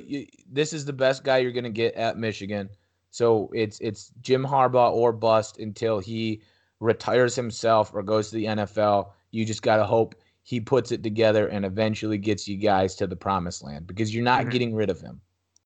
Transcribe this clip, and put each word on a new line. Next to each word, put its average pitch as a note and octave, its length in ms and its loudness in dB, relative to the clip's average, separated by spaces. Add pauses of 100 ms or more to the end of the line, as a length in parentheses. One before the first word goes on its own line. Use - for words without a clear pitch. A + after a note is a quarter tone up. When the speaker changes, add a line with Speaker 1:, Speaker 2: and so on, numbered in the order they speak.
Speaker 1:
y-, C#3+ 180 -10 (240)
this D3 220 -2
is D3+ 120 -8
the C#3+ 80 -6
best C3 320 0
guy C3 140 2
you're B2+ 140 0
gonna B2 180 -6
get A2 240 0
at A2+ 240 -2
Michigan. G2+ 500 -6 (420)
So A2+ 440 2
it's, G#2+ 260 -2
it's - 300 -8 (100)
Jim B2+ 240 0
Harbaugh B2+ 480 4
or A#2 200 2
bust A2 460 2
until A2 400 -2
he A2 440 -6 (380)
retires A#2 540 2
himself A2+ 600 2
or G2+ 80 -4
goes G#2+ 260 0
to A2+ 80 -8
the G#2+ 100 -2
N G#2+ 120 0
F G2+ 180 -4
L. G#2 380 2 (160)
You A2+ 160 -2
just A2 160 -4
gotta G#2+ 220 4
hope A2+ 300 2 (280)
he B2 180 -6
puts B2 320 0
it G#2 100 -2
together G#2+ 460 4
and G2+ 160 -4
eventually G#2+ 540 -2
gets G#2 280 -2
you G2+ 100 -6
guys F#2+ 400 2
to G2+ 100 -2
the F2+ 100 -6
promised F2+ 480 -4
land, D2 220 -12
because G#2 280 -4
you're A#2 100 -2
not B2 180 4
Speaker 2:
Mm-hmm. A#2 80 -6
Speaker 1:
getting A#2+ 240 -2
rid G#2 160 0
of F2 100 -4
him. - 200 -18 (460)